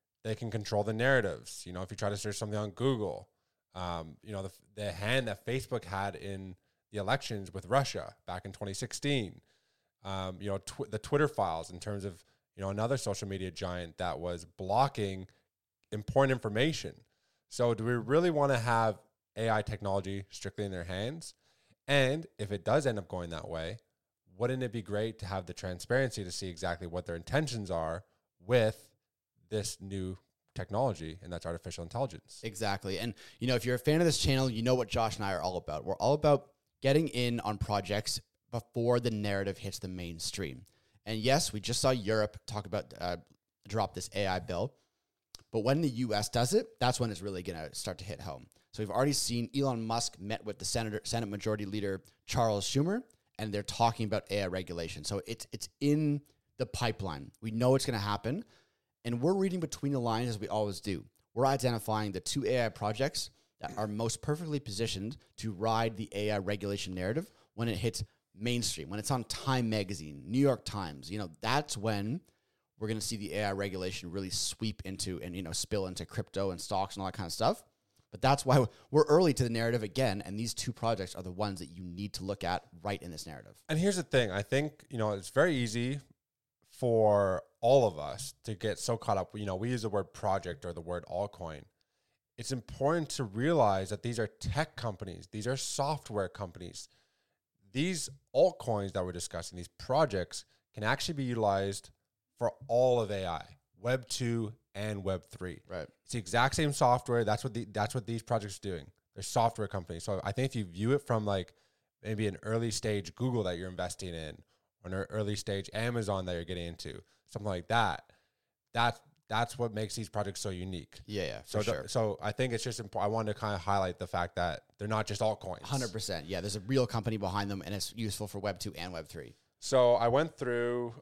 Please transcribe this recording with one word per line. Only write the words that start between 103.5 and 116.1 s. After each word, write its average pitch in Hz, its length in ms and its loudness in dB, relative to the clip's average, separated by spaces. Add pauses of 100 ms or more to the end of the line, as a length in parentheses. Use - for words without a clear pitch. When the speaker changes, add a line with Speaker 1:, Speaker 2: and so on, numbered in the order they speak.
Speaker 1:
Web 123 280 0
two 117 460 -2 (200)
and 101 300 -4
Web 92 220 -2
three. - 420 -10
Speaker 2:
Right. 87 180 -6 (200)
Speaker 1:
It's - 80 -10
the 123 40 -4
exact 117 380 2
same 151 160 2
software. 123 540 4
That's 104 180 2
what 127 100 -4
the, 113 180 -6
that's 104 220 0
what 120 140 -4
these 117 160 -4
projects 107 340 -2
are 101 120 -6
doing. 80 160 -6 (280)
They're - 80 -12
software 113 460 2
companies. 87 380 -6
So 95 180 -2
I 98 80 0
think 131 200 0
if - 40 -12
you 110 80 0
view 98 300 0
it 143 120 2
from, 110 200 2
like, 98 280 0 (480)
maybe 107 260 -2
an 95 140 -2
early 113 300 0
stage 104 440 -2
Google 120 280 2
that 90 140 0
you're 92 120 -6
investing 90 460 -6
in, 78 220 -8 (460)
or 90 80 -8
an 95 180 -2
early 104 260 0
stage 98 380 -4
Amazon 107 520 0